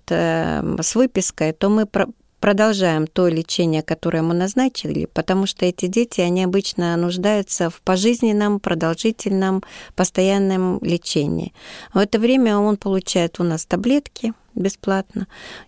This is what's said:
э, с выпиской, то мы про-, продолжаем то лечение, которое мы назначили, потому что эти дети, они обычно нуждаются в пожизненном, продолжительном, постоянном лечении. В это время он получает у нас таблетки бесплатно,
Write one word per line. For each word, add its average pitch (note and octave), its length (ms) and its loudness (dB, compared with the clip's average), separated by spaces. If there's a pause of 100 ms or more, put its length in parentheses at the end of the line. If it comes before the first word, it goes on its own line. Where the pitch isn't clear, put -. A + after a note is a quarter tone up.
э, E3 520 0 (200)
с - 120 -2
выпиской, F#3+ 580 0
то G3 180 0
мы G#3+ 160 2
про-, G3+ 220 -2 (320)
продолжаем G3 680 2
то F3+ 220 2
лечение, E3 540 0
которое E3 400 -2
мы E3 120 0
назначили, F3+ 720 -2
потому F#3+ 400 0
что - 180 -4
эти F3+ 220 -2
дети, A3+ 340 0
они F3+ 240 2
обычно F3+ 520 0
нуждаются F3+ 760 0
в - 100 -14
пожизненном, G#3 800 2
продолжительном, F#3+ 1000 -2 (340)
постоянном F#3+ 840 2
лечении. E3 720 -2 (400)
В - 40 2
это G#3 200 2
время A#3 400 4
он G#3 180 2
получает F#3 640 -2
у F3 40 2
нас D#3+ 200 -2
таблетки A3+ 680 -2 (200)
бесплатно, F#3+ 720 -4 (420)